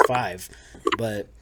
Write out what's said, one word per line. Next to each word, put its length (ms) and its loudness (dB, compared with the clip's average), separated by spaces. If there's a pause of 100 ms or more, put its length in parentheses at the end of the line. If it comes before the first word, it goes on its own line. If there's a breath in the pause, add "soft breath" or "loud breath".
five, 420 -2 (480 soft breath)
but 300 -2 (140)